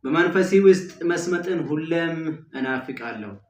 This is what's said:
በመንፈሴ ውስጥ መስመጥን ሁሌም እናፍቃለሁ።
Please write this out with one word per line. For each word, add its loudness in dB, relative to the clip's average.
በመንፈሴ 2
ውስጥ 6
መስመጥን -2
ሁሌም -2
እናፍቃለሁ። -8